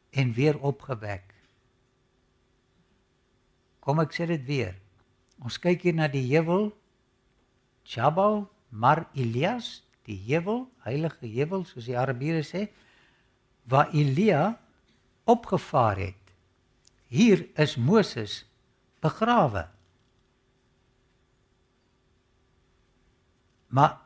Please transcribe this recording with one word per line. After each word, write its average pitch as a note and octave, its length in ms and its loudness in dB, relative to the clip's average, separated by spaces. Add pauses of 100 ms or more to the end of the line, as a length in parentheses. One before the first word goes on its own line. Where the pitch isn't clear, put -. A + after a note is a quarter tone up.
(140)
en B2+ 180 0
weer C#3+ 300 0
opgewek. A2 720 -8 (2500)
Kom, D3 160 0
ek D3+ 160 -2
sê E3+ 140 -4
dit D#3 160 -2
weer. A#2+ 280 -4 (720)
Ons A2+ 160 -10
kyk F3 240 0
hier E3+ 140 0
na D#3 100 0
die C3+ 220 -4
heuwel E3+ 400 2 (1120)
Jabal G3 640 0 (240)
Mar C3+ 420 2
Elias, C3+ 680 -4 (260)
die G#2 160 -10
heuwel, F3 400 -2 (220)
heilige C#3 420 -6
heuwel, D#3+ 400 -4
soos A#2+ 220 -12
die A#2+ 80 -4
Arabiere C3+ 480 -2
sê, G3+ 220 -8 (1000)
waar C#3 240 2
Elia D#3 600 2 (760)
opgevaar C3+ 720 2
het. - 320 -10 (800)
Hier F3+ 320 6 (160)
is D3 160 0
Moses B2 680 0 (600)
begrawe. D#3 640 0 (4000)
Maar C#3 320 4